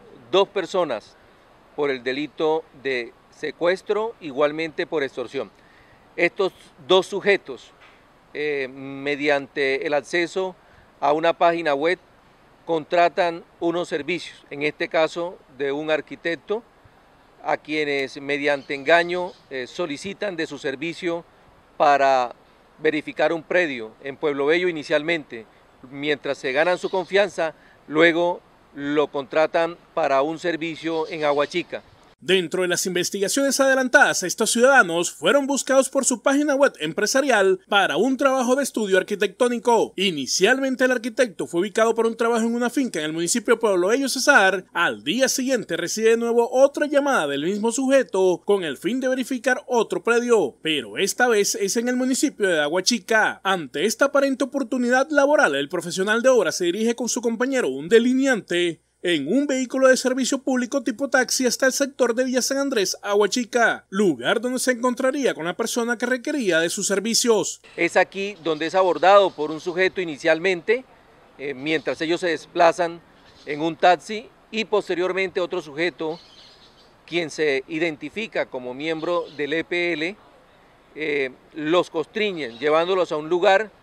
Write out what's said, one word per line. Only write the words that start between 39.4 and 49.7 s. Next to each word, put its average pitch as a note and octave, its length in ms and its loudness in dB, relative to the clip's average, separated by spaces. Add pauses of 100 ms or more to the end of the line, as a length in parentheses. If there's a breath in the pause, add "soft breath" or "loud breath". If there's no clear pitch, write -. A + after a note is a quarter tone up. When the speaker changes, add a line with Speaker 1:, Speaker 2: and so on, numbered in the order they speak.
Speaker 2:
Inicialmente, G3+ 880 0
el B3+ 60 2
arquitecto A#3 560 -2
fue E3+ 160 -2
ubicado A3 320 2
por A3+ 100 0
un A3+ 140 -2
trabajo A#3 260 0
en A#3 100 0
una A#3+ 140 -2
finca A#3 300 -2
en D3+ 80 -2
el D#3 80 -6
municipio G#3 400 0
de A3+ 80 2
Pueblo F#3+ 260 2
Bello, C4+ 180 2
Cesar. G#3+ 680 4
Al G#3+ 280 0
día A#3+ 280 0
siguiente, B3 480 -2
recibe G#3+ 320 0
de A#3 80 4
nuevo A#3 340 0
otra C#4 340 4
llamada C#4 400 2
del C#3 180 -2
mismo G#3 280 -2
sujeto A#3 720 2
con G3 200 2
el C#3+ 120 -4
fin B3 240 -4
de - 80 -2
verificar B3+ 580 -2
otro G#3 380 -2